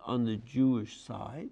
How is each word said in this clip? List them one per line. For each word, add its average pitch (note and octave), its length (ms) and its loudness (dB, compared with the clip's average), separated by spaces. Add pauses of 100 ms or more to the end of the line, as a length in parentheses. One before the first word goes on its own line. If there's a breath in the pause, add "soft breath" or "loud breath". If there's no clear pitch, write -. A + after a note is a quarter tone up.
on B2 220 2
the A2 100 0
Jewish B2+ 640 2
side, - 520 -8